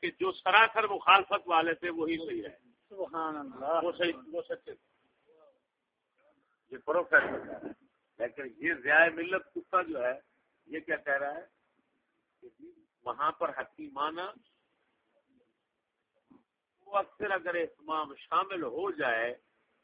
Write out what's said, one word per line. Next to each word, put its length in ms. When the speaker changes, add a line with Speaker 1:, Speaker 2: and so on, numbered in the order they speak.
Speaker 1:
کہ 100
جو 220
سراسر 560
مخالفت 580
والے 280
تھے 160
وہی 260
صحیح 260
ہے۔ 140
Speaker 2:
سبحان 480
اللہ۔ 460
Speaker 1:
وہ 160
صحیح، 140
وہ 160
سچے 320
تھے۔ 580
یہ 80
پروفیسر 720
ہے۔ 160
لیکن 240
یہ 260
ضیاء 320
ملت 400
کتا 280
جو 220
ہے، 160
یہ 140
کیا 160
کہہ 220
رہا 160
ہے؟ 260
وہاں 280
پر 160
حکیمانہ، 720
وہ 160
اکثر 340
اگر 240
اہتمام 600
شامل 480
ہو 280
جائے، 440